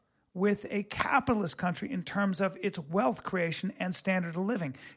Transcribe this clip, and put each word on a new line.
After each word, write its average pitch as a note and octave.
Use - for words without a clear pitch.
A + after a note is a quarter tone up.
with G3+
a G3+
capitalist G#3+
country F3+
in F3+
terms G3
of F#3+
its G3+
wealth F#3+
creation F3
and F#3
standard F3
of F#3+
living. E3+